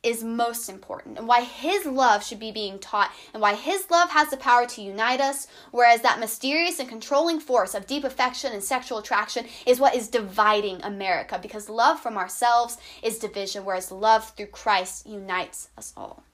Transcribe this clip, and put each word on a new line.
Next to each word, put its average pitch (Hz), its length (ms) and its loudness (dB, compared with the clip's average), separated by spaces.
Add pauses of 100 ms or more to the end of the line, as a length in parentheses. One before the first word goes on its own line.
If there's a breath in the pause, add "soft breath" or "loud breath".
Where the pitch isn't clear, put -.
is 233 200 -2
most 233 440 -4
important, - 480 -14
and 226 120 -10
why 240 140 6
his 330 440 -4
love 247 380 4
should 208 160 -12
be 220 100 -10
being 202 260 -8
taught, 196 360 -2 (200 loud breath)
and 220 80 -10
why 208 140 4
his 339 340 -4
love 349 220 4
has 302 200 4
the 269 60 -4
power 247 300 4
to 233 160 -12
unite 220 380 -2
us, 277 260 -2 (240 loud breath)
whereas 233 320 6
that 226 160 4
mysterious 302 640 -2
and 247 80 -6
controlling 294 500 0
force 233 340 0
of 196 140 -8
deep 277 160 -4
affection 254 500 -4
and 202 120 -6
sexual 254 340 -4
attraction 220 480 -4 (180 loud breath)
is 247 140 6
what 269 160 6
is 233 140 -2
dividing 208 760 0
America, 190 580 -4
because 208 280 -14
love 240 320 2
from 220 180 -6
ourselves 190 600 0 (220 loud breath)
is 226 200 -4
division, 196 440 -8
whereas 185 280 -6
love 220 380 4
through 208 160 -12
Christ - 600 -4
unites 190 600 -8 (100)
us - 180 -18
all. - 380 -16